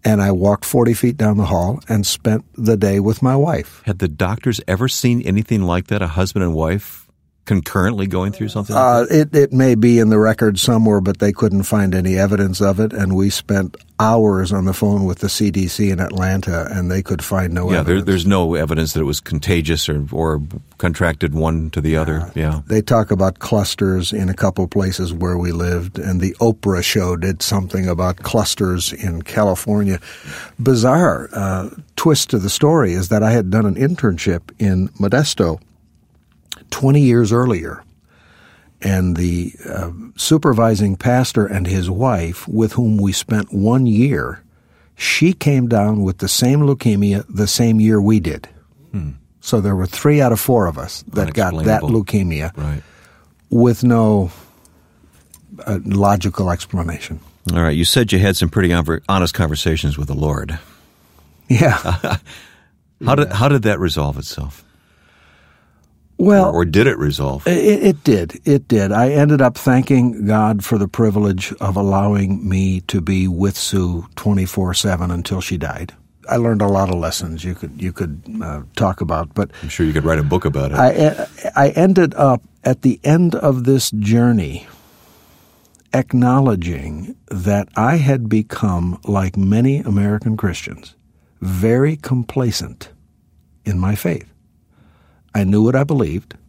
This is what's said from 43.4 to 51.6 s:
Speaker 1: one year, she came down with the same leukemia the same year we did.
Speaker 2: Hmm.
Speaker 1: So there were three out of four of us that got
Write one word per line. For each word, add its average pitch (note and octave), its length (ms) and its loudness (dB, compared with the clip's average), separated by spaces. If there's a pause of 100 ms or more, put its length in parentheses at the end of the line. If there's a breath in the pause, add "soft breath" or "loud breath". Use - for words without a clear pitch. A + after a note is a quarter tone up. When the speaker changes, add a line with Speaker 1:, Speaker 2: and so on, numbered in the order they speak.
Speaker 1:
one A#2 340 2
year, G#2+ 560 0 (540 soft breath)
she - 360 0
came C3+ 360 0
down G#2+ 340 2
with F#2 160 -2
the G2 100 -4
same C3+ 320 2
leukemia G#2 680 2
the G#2 180 -2
same A2+ 340 2
year G#2+ 200 4
we G#2+ 180 4
did. E2+ 300 -6 (420)
Speaker 2:
Hmm. D#2 200 -8 (300)
Speaker 1:
So A2+ 200 0
there G2 160 0
were F#2 100 -2
three D3 340 2
out C3 120 4
of - 80 0
four A2+ 260 2
of D#2+ 100 -4
us - 360 -12
that F#2 200 -4
got F2+ 200 -2 (120)